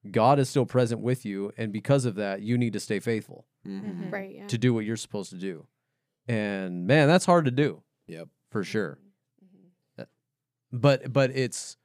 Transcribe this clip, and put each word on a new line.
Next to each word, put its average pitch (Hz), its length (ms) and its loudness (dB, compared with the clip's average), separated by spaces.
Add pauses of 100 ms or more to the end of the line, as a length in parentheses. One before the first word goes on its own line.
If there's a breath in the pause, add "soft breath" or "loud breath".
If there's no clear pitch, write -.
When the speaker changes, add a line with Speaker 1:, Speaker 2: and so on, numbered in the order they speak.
Speaker 1:
God 120 300 6
is 131 100 2
still 127 160 2
present 117 360 0
with 123 240 -2
you, 101 320 -4
and 110 160 -6
because 123 320 2
of 104 100 -2
that, 101 260 -2
you 117 160 0
need 120 160 0
to 104 60 -4
stay 104 200 -2
faithful - 460 -6 (200)
Speaker 2:
Mm-hmm. 196 240 -8
Speaker 3:
Mm-hmm. 180 220 -8
Speaker 4:
Right, - 240 -10
yeah. - 120 -18
Speaker 1:
to 120 100 -4
do 120 160 2
what 110 120 -2
you're 110 100 -4
supposed 101 360 -8
to 92 60 -18
do. 87 300 -8 (580)
And, 98 640 -2
man, 143 220 6
that's 185 160 4
hard 175 200 6
to 127 60 2
do. 123 320 0 (240)
Speaker 2:
Yep. 82 220 -14 (200)
Speaker 1:
For 104 140 -4
sure. 87 340 -4 (460)
Speaker 3:
Mm-hmm. 185 580 -20
Speaker 1:
Uh, - 40 -12 (680)
but, 131 400 2
but 131 200 2
it's 131 540 -4